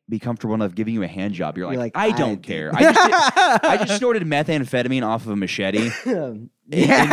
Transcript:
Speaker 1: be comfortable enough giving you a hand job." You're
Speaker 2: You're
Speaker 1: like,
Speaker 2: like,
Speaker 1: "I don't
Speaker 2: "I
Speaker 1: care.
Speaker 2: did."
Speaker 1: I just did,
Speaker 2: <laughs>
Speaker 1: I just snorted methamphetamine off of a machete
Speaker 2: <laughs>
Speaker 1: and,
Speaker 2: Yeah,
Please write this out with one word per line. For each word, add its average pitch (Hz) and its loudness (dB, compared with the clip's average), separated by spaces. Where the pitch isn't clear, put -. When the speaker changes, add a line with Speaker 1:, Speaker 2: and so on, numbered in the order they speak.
Speaker 1:
be 110 -4
comfortable 113 -6
enough 104 -2
giving 110 -4
you 110 -2
a 87 -4
hand 95 -6
job." 82 -6
You're 90 -6
Speaker 2:
You're 127 -4
Speaker 1:
like, 117 -8
Speaker 2:
like, 214 0
Speaker 1:
"I - -4
don't - -2
Speaker 2:
"I 190 -16
Speaker 1:
care. 78 -8
Speaker 2:
did." 156 -2
Speaker 1:
I - 6
just 359 6
did, 349 4
Speaker 2:
<laughs> 311 4
Speaker 1:
I 226 2
just 262 -2
snorted 233 0
methamphetamine 139 -2
off 110 -2
of 110 -4
a 101 -2
machete 101 -2
Speaker 2:
<laughs> - -14
Speaker 1:
and, 131 -4
Speaker 2:
Yeah, 214 4